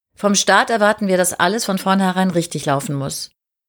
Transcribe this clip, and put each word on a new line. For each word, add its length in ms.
„Vom 200
Staat 340
erwarten 400
wir, 80
dass 160
alles 320
von 140
vornherein 520
richtig 360
laufen 280
muss. 360